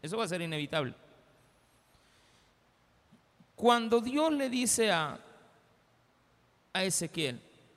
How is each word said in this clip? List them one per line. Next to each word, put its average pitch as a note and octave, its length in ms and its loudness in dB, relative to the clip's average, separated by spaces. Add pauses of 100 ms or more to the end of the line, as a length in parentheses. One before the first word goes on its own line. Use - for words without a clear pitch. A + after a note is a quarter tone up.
Eso E3 140 -6
va A3+ 80 -2
a - 20 -6
ser E3+ 140 -4
inevitable. D3+ 520 -4 (2500)
Cuando A#3 460 4
Dios D4 320 0
le C#4 160 -2
dice A#3+ 420 2
a, D#3 260 -2 (1600)
a F#3 100 0
Ezequiel D#3+ 580 -2 (360)